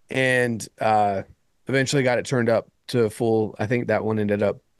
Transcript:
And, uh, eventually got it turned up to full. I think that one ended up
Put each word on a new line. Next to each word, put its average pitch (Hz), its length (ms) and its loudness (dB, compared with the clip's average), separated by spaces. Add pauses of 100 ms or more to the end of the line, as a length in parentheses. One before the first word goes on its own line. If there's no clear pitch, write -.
(100)
And, 123 580 0 (120)
uh, 104 420 2 (440)
eventually 135 380 0
got 123 140 2
it 95 80 -6
turned 120 220 0
up 113 220 0 (180)
to 117 220 2
full. 110 480 0
I 107 80 -2
think 120 220 -2
that 104 160 0
one 110 160 -2
ended 104 220 0
up 101 180 -2 (200)